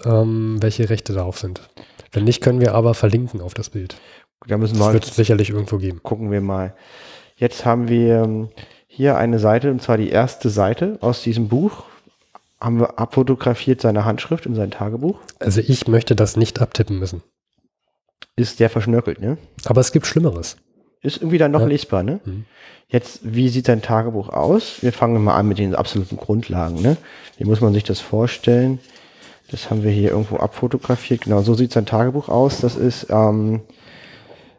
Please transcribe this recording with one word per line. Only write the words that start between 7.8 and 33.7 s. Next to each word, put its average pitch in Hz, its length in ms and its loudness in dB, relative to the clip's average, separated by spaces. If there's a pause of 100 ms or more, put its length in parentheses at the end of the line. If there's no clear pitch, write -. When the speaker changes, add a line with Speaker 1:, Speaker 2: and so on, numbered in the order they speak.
Speaker 2:
wir, 117 360 4
ähm, 110 240 -4 (380)
hier 135 300 0
eine 117 220 2
Seite, 110 320 2
und 127 100 -2
zwar 113 180 0
die 107 120 0
erste 117 400 0
Seite 110 520 0
aus 120 200 -2
diesem 113 260 -2
Buch. 143 360 -2 (760)
Haben 117 200 0
wir - 180 -2
abfotografiert 127 840 0
seine 104 240 2
Handschrift 117 400 -4
in 123 80 -4
sein 104 160 -2
Tagebuch. 117 500 -6 (180)
Speaker 1:
Also 104 220 0
ich 127 260 0
möchte 117 300 2
das 107 200 0
nicht - 240 0
abtippen 107 380 -2
müssen. 90 240 -6 (1120)
Speaker 2:
Ist 120 220 -2
sehr 113 140 4
verschnörkelt, 117 500 0
ne? 123 160 -4 (300)
Speaker 1:
Aber 123 160 4
es - 100 0
gibt 151 140 2
Schlimmeres. 104 500 -2 (460)
Speaker 2:
Ist 139 160 -6
irgendwie 165 180 0
dann 151 160 2
noch 151 80 2
Speaker 1:
Ja. 113 60 4
Speaker 2:
lesbar, 143 360 -2
ne? 147 220 -4
Speaker 1:
Mhm. 101 220 -10 (420)
Speaker 2:
Jetzt, - 340 -2
wie 120 280 0
sieht 123 160 -2
sein 113 160 2
Tagebuch 113 480 -2
aus? 156 520 0
Wir 120 120 2
fangen 117 280 2
mal 104 120 4
an 104 120 4
mit 101 120 0
den 98 160 0
absoluten - 420 -4
Grundlagen, 90 640 -4
ne? 131 160 2 (400)
Wie - 80 -6
muss 107 160 2
man 110 140 4
sich 104 100 0
das - 160 -4
vorstellen? 120 800 0 (720)
Das - 200 -12
haben 107 140 -2
wir 107 60 2
hier 101 220 2
irgendwo 104 240 -2
abfotografiert. - 840 -2
Genau, 104 220 0
so 107 100 2
sieht 120 200 2
sein 110 120 2
Tagebuch 123 460 -2
aus. 131 300 2
Das - 160 0
ist, - 340 -2
ähm, 107 500 2 (1000)